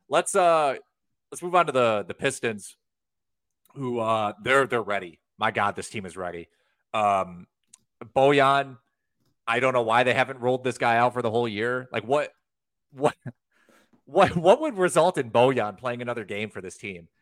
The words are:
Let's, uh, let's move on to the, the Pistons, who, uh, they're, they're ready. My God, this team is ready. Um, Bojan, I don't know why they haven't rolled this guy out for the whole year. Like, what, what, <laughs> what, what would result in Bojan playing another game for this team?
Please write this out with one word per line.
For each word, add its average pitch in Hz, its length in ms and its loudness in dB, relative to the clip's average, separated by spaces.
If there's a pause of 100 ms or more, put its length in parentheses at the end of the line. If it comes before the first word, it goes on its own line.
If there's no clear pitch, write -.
Let's, 170 260 0
uh, 160 400 4 (560)
let's - 100 -14
move 175 140 -2
on 170 120 4
to 147 40 -4
the, 113 340 2
the 98 80 -10
Pistons, 117 640 -4 (1000)
who, 123 240 -4
uh, 110 340 0 (100)
they're, 131 240 4
they're 120 140 -2
ready. 95 380 -6 (180)
My 107 140 -2
God, 101 260 -2
this 95 120 -10
team 101 160 -10
is 90 120 -16
ready. 87 320 -10 (440)
Um, 95 540 -2 (640)
Bojan, 139 640 2 (720)
I 120 140 0
don't 131 120 2
know 120 100 2
why 117 200 2
they 123 100 2
haven't 127 280 -2
rolled 123 240 -2
this 120 120 -4
guy 117 200 2
out 120 160 2
for 123 80 0
the 113 100 2
whole 120 160 0
year. 120 460 -4
Like, 110 100 -4
what, 135 300 -2 (580)
what, 139 240 -4 (460)
<laughs> - 440 -20
what, 175 300 2
what 180 260 4
would 285 160 -4
result 175 400 2
in 120 140 -4
Bojan 120 460 2
playing 123 240 -8
another 120 240 -8
game 104 240 -8
for 104 100 -16
this 92 160 -14
team? 87 320 -16 (140)